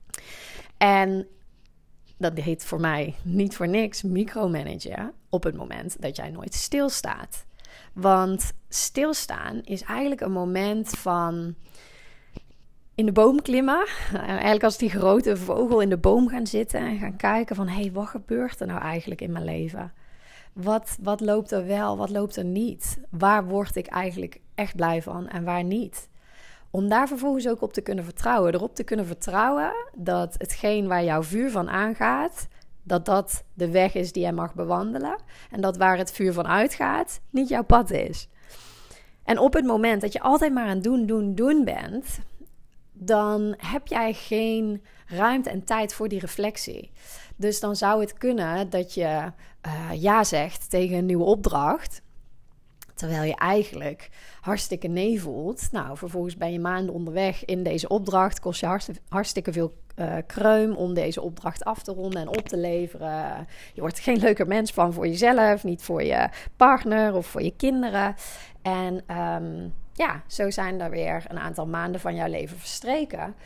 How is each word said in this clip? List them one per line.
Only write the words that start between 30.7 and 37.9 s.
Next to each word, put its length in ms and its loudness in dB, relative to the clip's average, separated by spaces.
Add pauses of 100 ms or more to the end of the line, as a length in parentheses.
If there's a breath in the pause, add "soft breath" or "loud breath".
waar 160 2
jouw 200 2
vuur 280 -2
van 180 -2
aangaat, 800 0 (360 soft breath)
dat 220 0
dat 380 2 (100)
de 180 -2
weg 220 6
is 180 -2
die 100 -2
jij 120 0
mag 200 -4
bewandelen. 640 -2 (360 loud breath)
En 100 -6
dat 160 0
waar 200 6
het 140 -2
vuur 220 0
van 140 -2
uitgaat, 840 2
niet 200 2
jouw 140 2
pad 280 8